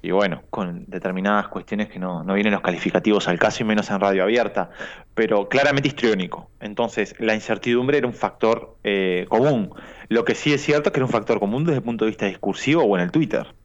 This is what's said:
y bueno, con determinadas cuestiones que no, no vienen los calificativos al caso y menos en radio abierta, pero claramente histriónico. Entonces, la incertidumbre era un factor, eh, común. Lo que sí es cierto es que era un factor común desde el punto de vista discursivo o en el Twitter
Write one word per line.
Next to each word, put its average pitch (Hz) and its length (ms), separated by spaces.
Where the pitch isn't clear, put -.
y 85 80
bueno, 95 400
con 87 380
determinadas 98 580
cuestiones 101 420
que 92 120
no, 90 240
no 95 100
vienen 104 180
los 98 100
calificativos 92 680
al 87 100
caso 107 240
y 110 40
menos 107 240
en 98 100
radio 98 240
abierta, 107 460
pero 107 340
claramente 139 380
histriónico. 101 720
Entonces, 107 640
la 110 160
incertidumbre 120 640
era 123 100
un 110 60
factor, - 680
eh, 92 460
común. 123 440
Lo 113 160
que 120 100
sí - 180
es 143 100
cierto 147 260
es - 40
que - 60
era 131 80
un 113 60
factor 110 260
común 107 260
desde 165 120
el 110 80
punto 110 220
de 110 40
vista 104 160
discursivo 101 560
o 101 140
en 90 80
el 90 80
Twitter 113 340